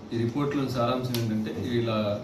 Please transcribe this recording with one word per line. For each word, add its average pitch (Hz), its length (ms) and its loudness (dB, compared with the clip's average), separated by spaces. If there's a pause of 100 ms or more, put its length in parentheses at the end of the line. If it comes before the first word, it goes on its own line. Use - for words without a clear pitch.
ఈ 120 140 -4
రిపోర్ట్లోని 135 540 0
సారాంశం 123 460 0
ఏంటంటే 110 420 0
వీళ్ళ 117 300 0 (340)